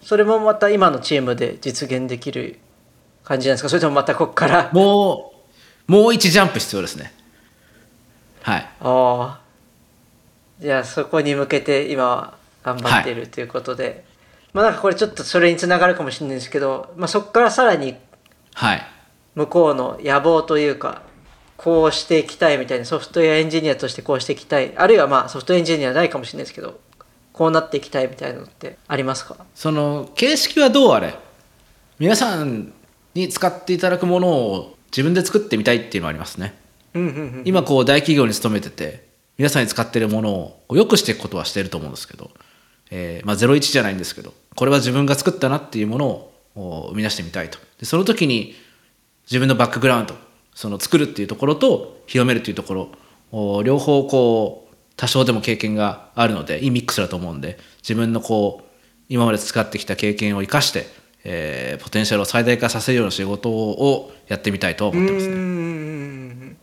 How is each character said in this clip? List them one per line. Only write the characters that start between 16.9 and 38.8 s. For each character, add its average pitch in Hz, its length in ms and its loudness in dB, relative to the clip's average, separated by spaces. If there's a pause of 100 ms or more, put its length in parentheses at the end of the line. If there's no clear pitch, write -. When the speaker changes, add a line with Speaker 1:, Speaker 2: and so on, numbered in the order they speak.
Speaker 1:
ま 175 100 -6
あ - 20 -4
そ 208 120 0
っ - 120 -14
か 226 80 6
ら 226 100 6
さ 254 140 2
ら 202 120 6
に 135 200 -4 (580)
Speaker 2:
は 107 200 2
い。 76 120 -8 (480)
Speaker 1:
向 151 140 -2
こ 170 240 6
う - 20 2
の 127 280 -4
野 139 180 2
望 160 220 4
と 156 160 0
い 147 100 2
う 135 100 -2
か、 - 240 -8 (540)
こ 165 280 4
う 156 80 6
し - 120 -4
て 165 140 4
い 147 80 0
き - 100 -14
た 165 160 4
い 139 60 0
み 127 80 -4
た 131 100 -4
い - 20 -2
な、 120 60 -6
ソ 151 140 -4
フ - 100 -10
ト - 120 0
ウ - 20 6
ェ 160 100 6
ア - 40 4
エ 160 60 4
ン 160 80 -2
ジ 160 120 0
ニ 156 80 0
ア 131 60 2
と 131 120 -6
し - 60 -8
て - 80 -14
こ 147 120 0
う 127 60 -2
し - 40 -8
て - 80 -4
い 139 40 -2
き - 80 -20
た 143 160 0
い、 131 160 -4
あ 180 100 2
る 226 80 8
い 208 40 8
は 147 80 6
ま 135 200 4
あ、 - 20 -12
ソ - 100 -10
フ - 60 -12
ト - 80 0
ウ 180 40 4
ェ - 20 4
ア - 20 4
エ - 20 0
ン - 20 0
ジ 160 140 0
ニ 143 80 0
ア 127 60 0
な 156 120 2
い 160 60 0
か 147 80 -6
も 120 60 -10
し - 80 -14
れ 147 60 -12
な - 40 -8
い - 20 -8
で - 40 -14
す - 60 -20
け - 60 -16
ど、 - 200 -14 (520)
こ 160 140 2
う 160 40 4
な 160 100 4
っ 160 100 -10
て 147 60 -4
い 139 40 0
き - 80 -18
た 135 140 -2
い 127 60 -2
み 131 80 -12
た 143 120 -10
い 127 40 -10
な 131 80 -14
の - 40 -16
っ - 40 -20
て - 280 -16 (100)
あ 147 100 -2
り 135 60 0
ま 131 120 -2
す - 100 -12
か？ - 120 -18 (180)
Speaker 2:
そ 156 180 -4
の、 147 420 -2
形 285 220 2
式 - 240 0
は 269 100 6
ど 254 200 6
う - 20 6
あ 110 80 4
れ、 82 140 -6 (840)
皆 190 180 2
さ 208 260 -2
ん 120 300 -6 (420)
に 180 140 -4
使 - 180 -4
っ 175 180 -4
て 190 80 -2
い 175 60 0
た 180 120 0
だ 180 80 -2
く 180 80 -2
も 180 140 2
の 180 80 2
を 113 480 -2 (140)
自 131 120 -4
分 165 120 2
で 180 100 2
作 - 140 0
っ - 20 2
て 208 160 -4
み 107 80 -2
た 123 80 4
い 120 40 2
っ - 120 -6
て - 80 -8
い 95 40 -2
う - 20 -8
の 82 40 -6
は 78 40 -4
あ - 20 -6
り 78 60 -8
ま 80 80 -10
す - 100 -14
ね。 98 180 -10 (400)
Speaker 1:
う 175 40 -4
ん 175 40 -2
う - 40 -2
ん - 20 -2
う - 20 -4
ん 131 60 -10
う 151 40 -10 (180)
ん。 131 60 -14
Speaker 2:
今 185 180 2
こ 139 160 2
う、 123 60 6
大 143 160 6
企 151 160 2
業 135 100 6
に 107 80 0
勤 113 200 -2
め 101 60 0
て - 100 -12
て、 - 380 -12 (280)